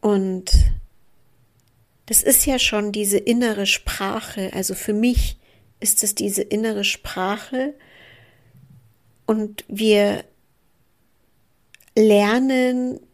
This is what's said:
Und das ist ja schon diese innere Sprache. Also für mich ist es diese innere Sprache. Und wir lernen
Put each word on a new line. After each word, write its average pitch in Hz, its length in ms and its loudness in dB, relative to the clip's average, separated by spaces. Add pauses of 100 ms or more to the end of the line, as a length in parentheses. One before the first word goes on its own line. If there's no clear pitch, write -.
Und 190 520 0 (1500)
das - 160 0
ist - 240 4
ja 262 120 0
schon 208 340 0
diese 202 260 0
innere 220 480 0
Sprache. - 880 -4
Also 190 200 -4
für 208 200 -4
mich 240 420 2 (440)
ist - 240 0
es 208 100 -4
diese 202 280 -2
innere 214 420 -2
Sprache. 220 920 -4 (1500)
Und 214 420 -4
wir 202 560 2 (1700)
lernen 254 1040 2 (140)